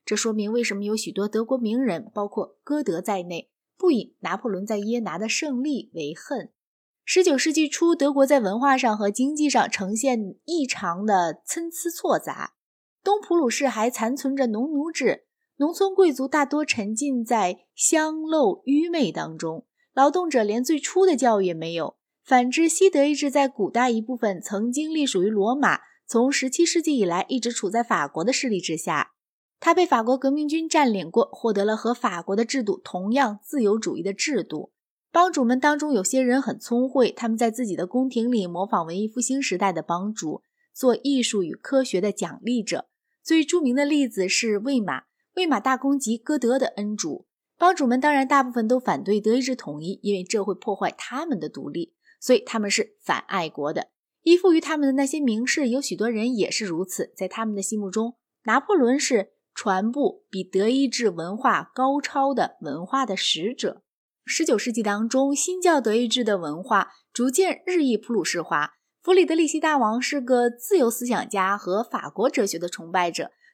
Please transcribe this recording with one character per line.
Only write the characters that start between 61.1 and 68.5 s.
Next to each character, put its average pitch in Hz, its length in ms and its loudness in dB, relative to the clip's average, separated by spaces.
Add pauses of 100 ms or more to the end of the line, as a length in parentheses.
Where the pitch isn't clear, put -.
文 170 260 -6
化 214 360 -2
高 269 280 0
超 277 340 0
的 190 280 -2
文 156 220 -6
化 262 220 0
的 190 100 -2
使 190 380 -2
者。 - 280 -6 (440)
十 - 160 -2
九 302 140 2
世 233 160 -4
纪 226 100 -2
当 208 240 -2
中， 269 300 2
新 359 240 -4
教 339 220 4
德 214 120 0
意 240 140 2
志 247 160 0
的 208 140 0
文 160 240 -6
化 196 300 0 (200)
逐 247 160 0
渐 339 380 0
日 359 180 2
益 247 100 2
普 208 160 -4
鲁 208 140 0
士 180 160 -4
化。 156 320 -4 (300)